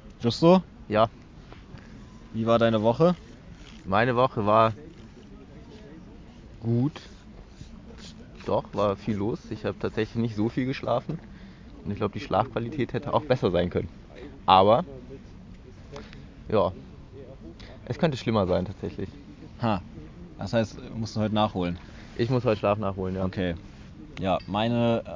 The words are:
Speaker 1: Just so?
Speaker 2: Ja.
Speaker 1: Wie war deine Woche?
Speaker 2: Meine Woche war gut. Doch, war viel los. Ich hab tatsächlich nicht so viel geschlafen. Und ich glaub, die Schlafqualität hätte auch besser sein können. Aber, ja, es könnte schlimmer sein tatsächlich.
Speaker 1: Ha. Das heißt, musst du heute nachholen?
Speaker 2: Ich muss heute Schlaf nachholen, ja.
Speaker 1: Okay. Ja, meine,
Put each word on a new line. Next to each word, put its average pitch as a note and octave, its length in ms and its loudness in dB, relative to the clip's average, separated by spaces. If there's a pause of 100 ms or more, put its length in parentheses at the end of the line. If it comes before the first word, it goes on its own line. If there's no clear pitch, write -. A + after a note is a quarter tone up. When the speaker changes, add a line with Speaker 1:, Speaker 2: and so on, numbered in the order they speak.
(200)
Speaker 1:
Just A#2 200 2
so? F3 220 8 (260)
Speaker 2:
Ja. G#2+ 200 6 (1300)
Speaker 1:
Wie A2+ 100 0
war A2+ 140 8
deine A2+ 240 6
Woche? B2+ 320 6 (720)
Speaker 2:
Meine A2+ 280 4
Woche A#2+ 300 4
war A2 300 8 (1900)
gut. A#2+ 400 2 (1500)
Doch, G#2 260 0
war G2+ 240 2
viel G#2+ 200 -2
los. G2 220 0 (120)
Ich G#2+ 140 -10
hab F#2 160 -2
tatsächlich A2 360 -2
nicht A#2 200 0
so G#2+ 120 2
viel B2+ 180 -2
geschlafen. B2+ 520 -2 (680)
Und - 80 -6
ich G2+ 60 -6
glaub, G2+ 140 0
die G#2 80 -8
Schlafqualität A2+ 720 -2
hätte A2+ 220 -4
auch B2+ 100 4
besser B2+ 260 2
sein F2 200 2
können. F2 180 -2 (580)
Aber, G2+ 380 8 (1700)
ja, F#2+ 220 4 (1120)
es B2+ 120 -6
könnte D#3 180 2
schlimmer A2 300 2
sein F2+ 180 2
tatsächlich. F#2+ 440 -8 (520)
Speaker 1:
Ha. G#2+ 200 0 (580)
Das G2+ 140 -6
heißt, A2+ 260 0 (180)
musst A2 200 -4
du A2 40 0
heute G#2+ 140 0
nachholen? F#2+ 440 2 (400)
Speaker 2:
Ich A#2 120 2
muss B2 140 2
heute A2 140 4
Schlaf G#2 200 4
nachholen, F#2+ 360 -2
ja. F#2+ 100 -2
Speaker 1:
Okay. F#2 300 0 (680)
Ja, F#2 260 2
meine, A#2 560 2 (140)